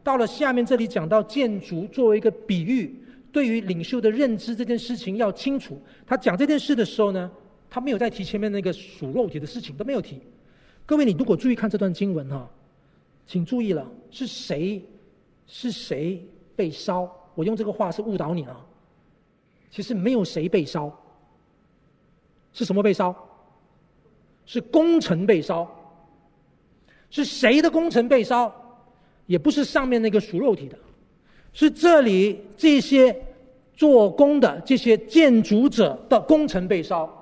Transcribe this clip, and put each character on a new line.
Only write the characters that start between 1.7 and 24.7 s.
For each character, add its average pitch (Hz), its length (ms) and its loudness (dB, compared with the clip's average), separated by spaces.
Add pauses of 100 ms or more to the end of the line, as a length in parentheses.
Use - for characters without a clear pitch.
作 247 200 0
为 214 100 4
一 214 40 -2
个 220 100 2
比 175 320 -4
喻， 220 320 -2 (360)
对 285 140 0
于 226 160 -2
领 180 220 -6
袖 247 160 -6
的 220 100 2
认 233 280 0
知 233 180 -8
这 233 80 -6
件 233 160 -2
事 240 160 -8
情 196 220 -8
要 226 140 0
清 269 280 -6
楚。 - 180 -14 (300)
他 262 80 0
讲 208 220 -2
这 285 80 2
件 302 120 0
事 285 180 -2
的 220 100 0
时 - 160 -4
候 202 100 2
呢， 180 180 -6 (400)
他 247 120 -8
没 277 80 -6
有 220 80 -2
再 233 100 -2
提 202 160 -8
前 202 160 -6
面 208 120 -4
那 202 100 -4
个 175 100 -2
属 - 400 -12
肉 226 160 -2
体 156 120 -10
的 147 80 -10
事 240 120 -12
情， 151 160 -14
都 175 80 -10
没 277 100 -6
有 220 80 -4
提。 135 200 -16 (640)
各 302 100 0
位， 294 80 4
你 226 140 4
如 254 80 -2
果 196 100 2
注 254 140 -2
意 233 60 2
看 226 120 -4
这 202 80 -4
段 196 160 -2
经 196 220 -4
文 143 160 -8
哈， 139 180 -12 (800)
请 175 180 -4
注 247 180 -4
意 202 120 -2
了， - 160 -6 (220)
是 254 160 -10
谁， 180 560 -8 (640)
是 - 240 -10
谁 165 520 -8 (320)
被 180 140 -2
烧？ 180 400 -6 (240)
我 160 100 -6
用 220 120 -2
这 214 80 -6
个 208 80 -6
话 196 200 -10
是 208 100 -8
误 214 140 -8
导 165 200 -6
你 156 80 -8
了。 123 200 -18 (1080)
其 208 100 -12
实 233 140 -6
没 196 160 -2
有 226 120 0
谁 165 240 -6
被 180 160 0
烧。 147 320 -8 (1600)
是 - 100 -6
什 185 120 -2
么 202 80 0
被 208 100 2
烧？ 185 220 -2 (1300)
是 - 160 -6
工 330 400 2